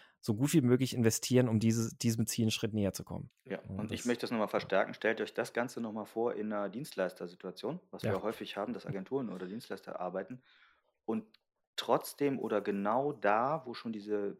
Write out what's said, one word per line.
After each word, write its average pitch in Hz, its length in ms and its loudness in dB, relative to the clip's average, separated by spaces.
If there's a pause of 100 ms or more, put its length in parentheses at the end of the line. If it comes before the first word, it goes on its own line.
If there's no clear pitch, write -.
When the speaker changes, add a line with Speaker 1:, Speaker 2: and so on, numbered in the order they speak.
(200)
Speaker 1:
so 113 160 0
gut 139 180 2
wie 165 80 8
möglich 123 320 4
investieren, 123 540 4
um 110 120 4
diese, 113 360 2
diesem 117 300 2
Ziel - 200 0
einen 110 60 2
Schritt 104 220 -2
näher 101 180 2
zu - 120 -8
kommen? - 260 -10 (160)
Speaker 2:
Ja, 98 160 -6 (140)
Speaker 1:
Und 107 140 -6
Speaker 2:
und - 20 -
ich - 120 -4
Speaker 1:
das - 0 -
Speaker 2:
möchte 120 180 0
das 107 80 -4
noch 120 80 -2
mal 104 100 2
verstärken. 98 460 2
Stellt 110 260 0
euch 104 120 -4
das 120 220 -4
Ganze 120 260 -2
noch 113 120 -4
mal 107 120 -6
vor 113 300 -2
in 107 140 -4
'ner 101 200 -2
Dienstleistersituation, 95 1120 -6 (100)
was - 140 -10
Speaker 1:
Ja. 110 60 2
Speaker 2:
wir 95 120 0
häufig 107 340 -6
haben, 110 180 -4
dass - 120 -10
Agenturen 107 440 -4
oder 92 160 -8
Dienstleister - 520 -10
arbeiten 92 440 -4 (640)
und 113 200 0 (500)
trotzdem 135 640 0
oder 107 220 0
genau 107 520 0
da, 120 540 2
wo 123 80 -8
schon 117 180 -8
diese 101 480 -2